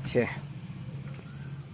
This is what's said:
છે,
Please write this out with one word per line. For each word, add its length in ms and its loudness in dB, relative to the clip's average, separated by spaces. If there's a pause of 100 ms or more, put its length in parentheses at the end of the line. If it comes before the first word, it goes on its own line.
છે, 220 8 (1500)